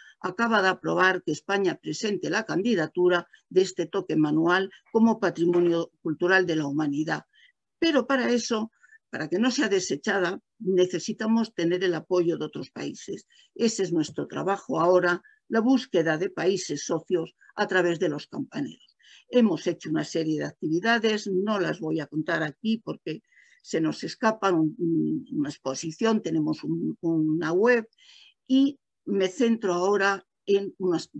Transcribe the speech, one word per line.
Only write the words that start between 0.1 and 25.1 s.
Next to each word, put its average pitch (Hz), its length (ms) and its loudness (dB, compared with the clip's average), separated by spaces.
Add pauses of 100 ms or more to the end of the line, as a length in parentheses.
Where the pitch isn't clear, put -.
acaba 214 440 0
de 190 60 4
aprobar 180 540 0
que 156 80 -4
España 196 500 -2
presente 156 500 -4
la 220 120 0
candidatura 175 840 2 (220)
de 180 120 4
este 180 240 -2
toque 185 300 -4
manual 165 560 2 (200)
como 220 280 4
patrimonio 170 720 2 (100)
cultural 180 460 2
de 160 80 0
la 156 100 -2
humanidad. 151 600 -2 (520)
Pero 320 300 2
para 240 240 0
eso, 226 400 -2 (380)
para 147 200 -8
que 180 100 -2
no 247 120 2
sea 240 180 0
desechada, 190 720 -2 (180)
necesitamos 180 920 0
tener 175 320 0
el 175 100 0
apoyo 170 420 0
de 156 80 -6
otros 151 240 -10
países. - 560 -12 (300)
Ese 226 280 0
es 170 100 -2
nuestro 151 340 -2
trabajo 170 540 -4
ahora, 175 420 4 (240)
la 220 140 0
búsqueda 170 560 2
de 185 120 -2
países 175 540 -2
socios 165 500 -2 (220)
a 208 100 -2
través 180 340 2
de 175 100 0
los 147 180 -6
campaneros. - 680 -10 (320)
Hemos 214 360 4
hecho 170 240 -4
una 151 140 -2
serie 156 360 -2
de 147 60 -4
actividades, 208 840 0
no 202 320 0
las 165 200 -2
voy 160 220 -4
a 139 60 -8
contar 156 360 -2
aquí 220 400 -4
porque - 400 -10 (380)
se - 200 -4
nos 156 220 -2
escapan, 196 520 0
un, 156 220 2
un, 160 540 -2